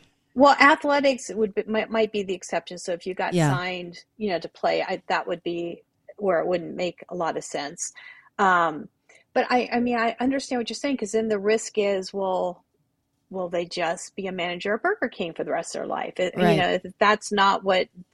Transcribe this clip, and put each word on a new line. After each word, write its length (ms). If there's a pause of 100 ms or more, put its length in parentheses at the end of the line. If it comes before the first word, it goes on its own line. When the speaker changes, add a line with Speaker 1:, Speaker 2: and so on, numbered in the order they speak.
(340)
Speaker 1:
well, 240
athletics 720
would 220
be, 140
might, 220
might 200
be 140
the 100
exception. 440
So 140
if 140
you 80
got 180
Speaker 2:
Yeah. 180
Speaker 1:
signed, 520 (140)
you 140
know, 100
to 80
play, 340
I, 240
that 220
would 160
be 400 (320)
where 240
it 80
wouldn't 260
make 340
a 60
lot 220
of 80
sense. 480 (480)
Um, 480 (440)
but 160
I, 240
I 60
mean, 180
I 220
understand 400
what 100
you're 60
saying, 220
'cause 160
then 160
the 100
risk 400
is, 340
well, 520 (680)
will 180
they 160
just 500
be 120
a 60
manager 420
at 80
Burger 260
King 260
for 100
the 60
rest 240
of 60
their 60
life? 320
It, 160
you 80
Speaker 2:
Right. 140
Speaker 1:
know, 140
if 120 (160)
that's 340
not 320
what 240 (260)